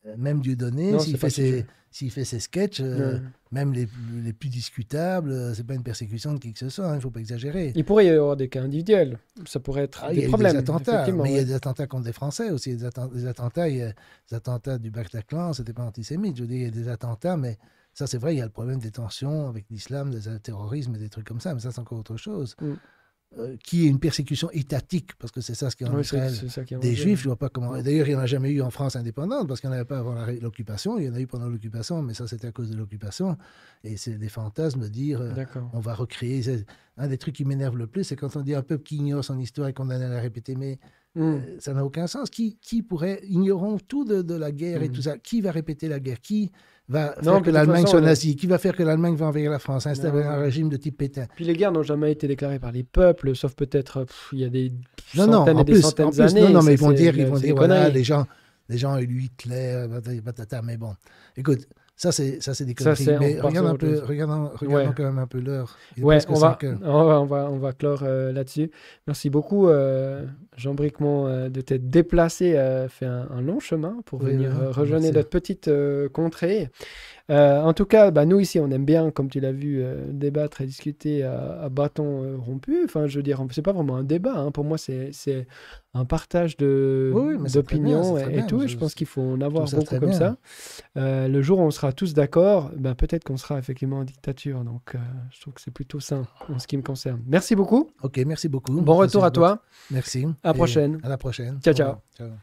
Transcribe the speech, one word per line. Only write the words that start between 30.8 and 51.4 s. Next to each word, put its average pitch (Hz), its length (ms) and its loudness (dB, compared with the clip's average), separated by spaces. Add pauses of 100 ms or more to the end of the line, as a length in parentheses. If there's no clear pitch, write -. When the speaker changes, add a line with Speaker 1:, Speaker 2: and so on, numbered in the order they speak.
Speaker 1:
il 156 80 -4
y - 20 -6
en 120 60 -8
a 120 40 -6
eu 127 80 -6
pendant 120 220 -10
l'occupation, 113 520 -8
mais 123 140 -6
ça 120 140 -10
c'était 117 180 -12
à 117 60 -10
cause 113 180 -10
de 110 60 -8
l'occupation, 107 600 -8 (460)
et 107 140 -12
c'est 110 220 -12
des 107 100 -8
fantasmes 127 540 -6
de 104 60 -8
dire, 127 320 -6
euh, 120 120 -8
Speaker 2:
D'accord. 127 400 -10
Speaker 1:
on 117 80 -6
va 110 140 -8
recréer, 123 480 -6
c'est 113 220 -4 (320)
un 143 120 -6
des 131 100 -4
trucs 143 160 -10
qui 143 100 -6
m'énerve 135 320 -2
le 117 120 -6
plus, 190 160 -6
c'est - 100 -8
quand 135 220 -8
on 143 60 -6
dit 139 120 -4
un 139 80 -2
peuple 147 220 -6
qui 151 140 -8
ignore 143 260 -2
son 135 160 -6
histoire 135 260 -6
et 135 60 -6
condamné 131 320 -6
à 127 60 -6
la 123 100 -4
répéter, 120 340 -8
mais 135 240 -8 (380)
Speaker 2:
Hmm. 160 180 0
Speaker 1:
euh, 135 260 -8
ça 143 140 -8
n'a 139 100 0
aucun 156 240 -6
sens. 254 200 -8
Qui, 226 320 -6
qui 226 220 -4
pourrait, 185 460 -4
ignorons 196 500 0
tout 277 260 -6
de, 208 160 0
de 170 140 -4
la 151 160 -4
guerre 156 320 -4
et 156 60 -2
Speaker 2:
Hmm. 131 40 -4
Speaker 1:
tout 123 100 -6
ça, 143 140 -4
qui - 240 -4
va 190 120 -2
répéter 156 340 -6
la 147 140 -4
guerre ? 131 200 -8
Qui 214 300 -2 (380)
va 147 180 0
Speaker 2:
Non, 147 80 -6
Speaker 1:
faire - 0 -
Speaker 2:
puis - 80 -8
Speaker 1:
que 160 100 4
Speaker 2:
de 196 120 8
toute 165 100 4
Speaker 1:
l'Allemagne 156 280 6
Speaker 2:
façon, 170 100 6
Speaker 1:
soit 175 80 10
Speaker 2:
les 156 60 6
Speaker 1:
nazie ? 156 280 4
Qui 175 140 -4
va 180 100 4
faire 180 160 0
que - 80 -2
l'Allemagne 160 320 2
va 156 120 0
envahir 151 220 0
la 147 120 -2
France, 135 260 -4
installer 147 380 0
Speaker 2:
Non. 147 60 -2
Speaker 1:
un 147 80 -2
régime 143 300 0
de 143 80 -2
type 135 200 -6
Pétain ? 135 400 -6
Speaker 2:
Puis 170 80 -8